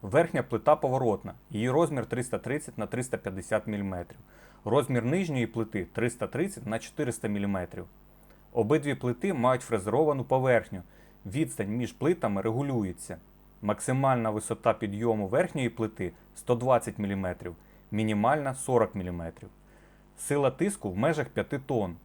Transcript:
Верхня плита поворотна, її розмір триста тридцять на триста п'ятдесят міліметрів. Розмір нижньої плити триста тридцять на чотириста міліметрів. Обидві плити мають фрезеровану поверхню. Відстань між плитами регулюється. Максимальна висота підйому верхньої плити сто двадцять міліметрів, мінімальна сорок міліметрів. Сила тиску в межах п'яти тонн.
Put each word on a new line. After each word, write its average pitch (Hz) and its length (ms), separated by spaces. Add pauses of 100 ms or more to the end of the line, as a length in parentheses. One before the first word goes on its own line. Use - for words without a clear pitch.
Верхня 139 400
плита 131 340
поворотна, 123 580 (160)
її 113 200
розмір 143 360
триста 117 320
тридцять 139 400
на 107 80
триста 120 300
п'ятдесят 98 500
міліметрів. 98 520 (460)
Розмір 123 400
нижньої 143 420
плити 107 460
триста 113 340
тридцять 170 400
на 110 120
чотириста 123 500
міліметрів. 101 560 (680)
Обидві 139 420
плити 131 400
мають 127 280
фрезеровану 123 600
поверхню. 120 580 (440)
Відстань 107 420
між 113 240
плитами 101 500
регулюється. 110 720 (460)
Максимальна 123 680
висота 107 440
підйому 107 540
верхньої 135 400
плити 101 440 (220)
сто - 200
двадцять 120 440
міліметрів, 95 580 (340)
мінімальна 110 640
сорок 120 400
міліметрів. 87 540 (680)
Сила 143 320
тиску 175 400
в 90 60
межах 147 320
п'яти 110 300
тонн. 107 460